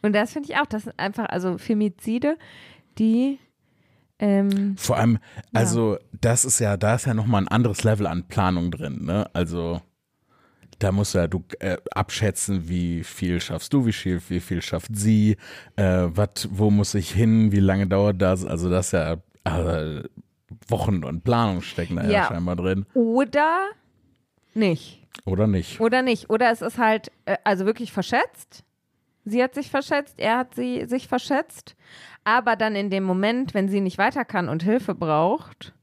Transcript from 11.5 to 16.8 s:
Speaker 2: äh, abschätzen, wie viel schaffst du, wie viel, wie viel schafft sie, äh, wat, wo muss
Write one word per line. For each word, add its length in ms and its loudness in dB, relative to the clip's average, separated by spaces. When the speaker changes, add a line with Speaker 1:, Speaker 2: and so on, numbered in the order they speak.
Speaker 2:
äh, 160 -2
abschätzen, 760 -2
wie 340 -2
viel 380 -4
schaffst 320 -6
du, 120 4
wie 60 2
viel, 380 -2
wie 100 -2
viel 220 -6
schafft 340 -6
sie, 400 4
äh, 320 2
wat, 440 -2
wo 200 2
muss 240 2